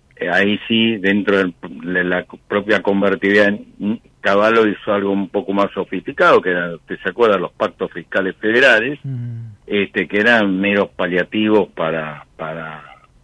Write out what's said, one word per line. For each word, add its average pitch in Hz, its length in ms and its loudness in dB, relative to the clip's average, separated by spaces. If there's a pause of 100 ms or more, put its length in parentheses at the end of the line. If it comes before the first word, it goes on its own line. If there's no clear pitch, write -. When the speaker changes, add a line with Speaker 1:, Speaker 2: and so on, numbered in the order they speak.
(180)
Speaker 1:
eh, 85 140 -6
ahí 98 380 0
sí, 113 300 2
dentro 98 400 2
del, 92 220 0
de 90 440 -6
la 90 200 -2 (220)
propia 101 360 -2
convertibilidad, 101 680 2 (280)
mm, 101 160 -2 (260)
Cavallo 107 460 4
hizo 104 260 -2
algo 101 180 0
un 98 180 -2
poco 98 240 -4
más 101 200 0
sofisticado, 117 680 2
que 92 80 -2
era, 87 240 -2
¿usted - 280 -12
se 95 60 -8
acuerda? 104 300 2
Los 87 140 -6
pactos 95 400 -4
fiscales 92 440 -6
federales, 120 680 2
Speaker 2:
Mm. 120 500 -10 (140)
Speaker 1:
este, 98 400 -2
que 101 120 -2
eran 107 420 2
meros 101 300 0
paliativos 92 760 0
para, 80 580 -6 (100)
para, 80 480 -12 (400)